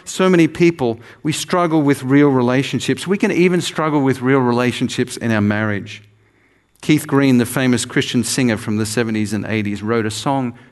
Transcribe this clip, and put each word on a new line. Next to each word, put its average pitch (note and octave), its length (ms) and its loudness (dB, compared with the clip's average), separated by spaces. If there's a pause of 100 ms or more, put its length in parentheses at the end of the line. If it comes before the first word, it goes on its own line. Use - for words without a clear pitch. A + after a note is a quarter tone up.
so F#3 260 0
many E3+ 180 6
people, D#3 500 0 (240)
we D#3 100 -2
struggle E3 500 0
with C#3+ 200 2
real C#3+ 280 4
relationships. B2+ 760 0
We G3 120 0
can G#3 120 0
even F3 300 2
struggle D#3 420 -2
with C3 200 0
real C3 180 4
relationships B2 760 0
in A#2 120 -2
our G#2+ 120 2
marriage. G#2 600 -2 (760)
Keith D3+ 260 0
Green, C#3 320 4
the A#2 80 2
famous B2 380 -2
Christian B2+ 400 -2
singer A#2+ 320 0
from G#2+ 220 -4
the A2 80 -2
seventies A2 460 -4
and G2 140 -4
eighties, G#2 360 -4
wrote A2+ 220 -2
a G#2+ 60 -4
song C3 480 -4 (140)